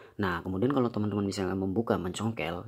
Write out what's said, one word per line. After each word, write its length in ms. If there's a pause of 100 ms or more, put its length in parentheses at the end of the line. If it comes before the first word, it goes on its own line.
(200)
Nah, 240
kemudian 320
kalau 160
teman-teman 320
misalnya 320
membuka 400
mencongkel, 720